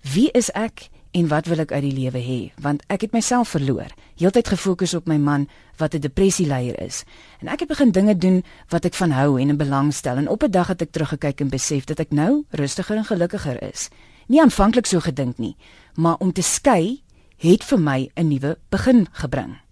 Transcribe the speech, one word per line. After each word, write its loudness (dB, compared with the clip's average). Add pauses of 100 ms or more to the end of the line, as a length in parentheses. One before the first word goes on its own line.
(120)
wie 4
is 0
ek -8 (220)
en 2
wat 0
wil -2
ek -4
uit -2
die -2
lewe -4
hê? -8
Want -2
ek -4
het -4
myself 0
verloor, -2 (300)
heeltyd 2
gefokus -2
op -4
my 2
man 0 (280)
wat -4
'n -2
depressieleier 0
is. -10 (360)
En -10
ek -6
het -6
begin 4
dinge 4
doen 2 (240)
wat -2
ek -2
van 0
hou 2
en 2
in 2
belang 0
stel. -4
En -2
op -2
'n 2
dag 2
het -4
ek -6
teruggekyk -4
en -2
besef -4
dat -6
ek -4
nou 2
rustiger -4
en -2
gelukkiger -4 (100)
is. -12 (380)
Nie 6
aanvanklik 4
so 2
gedink -4
nie, -6 (380)
maar 2
om 0
te -4
skei 0 (340)
het 4
vir 2
my 0
'n 0
nuwe -2 (100)
begin 4
gebring. -6 (160)